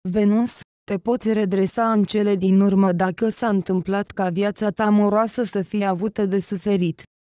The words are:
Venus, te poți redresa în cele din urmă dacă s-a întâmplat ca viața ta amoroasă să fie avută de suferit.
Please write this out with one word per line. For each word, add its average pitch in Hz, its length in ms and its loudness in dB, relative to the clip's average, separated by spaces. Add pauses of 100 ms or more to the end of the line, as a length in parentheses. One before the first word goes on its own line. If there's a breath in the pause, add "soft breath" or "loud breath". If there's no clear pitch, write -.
Venus, 208 500 2 (320)
te 196 60 -2
poți 226 360 -2
redresa 202 580 0
în 214 120 2
cele 208 320 0
din 190 240 4
urmă 196 320 4
dacă 185 380 -2
s-a 233 180 -4
întâmplat 190 640 -2
ca 185 180 -2
viața 202 400 -2
ta 214 160 -2
amoroasă 208 580 2
să 202 180 -2
fie 202 240 -4
avută 196 400 -2
de 190 140 0
suferit. 180 600 -2 (280)